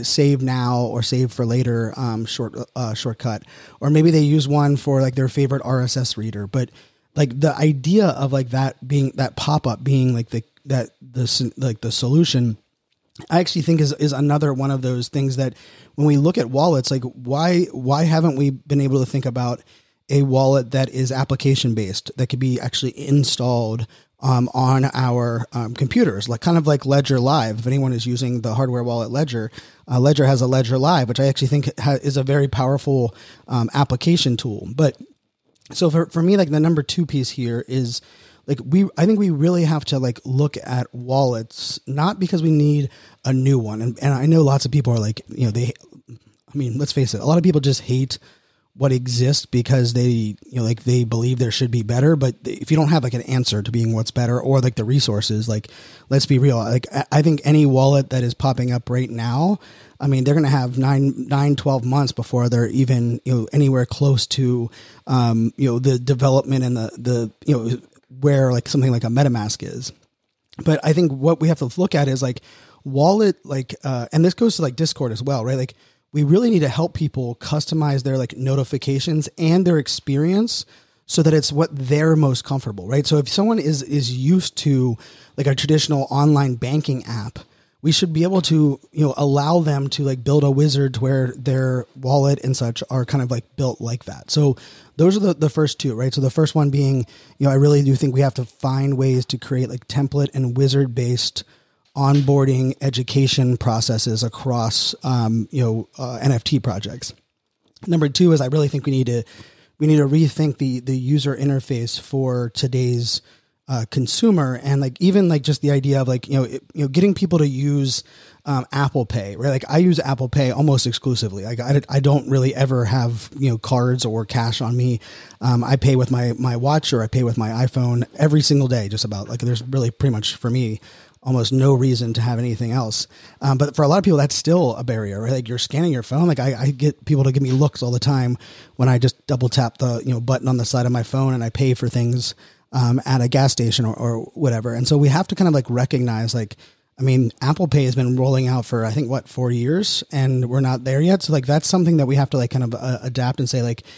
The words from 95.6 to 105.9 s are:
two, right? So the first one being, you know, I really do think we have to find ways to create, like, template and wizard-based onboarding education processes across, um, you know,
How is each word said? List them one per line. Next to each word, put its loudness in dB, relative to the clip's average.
two, -4
right? -2
So -2
the 2
first 0
one 2
being, 0
you 2
know, 4
I 4
really 6
do 4
think 0
we 2
have 2
to -6
find -2
ways 0
to -8
create, -4
like, -12
template -2
and -2
wizard-based 0
onboarding 2
education 0
processes -2
across, -2
um, 0
you -2
know, -2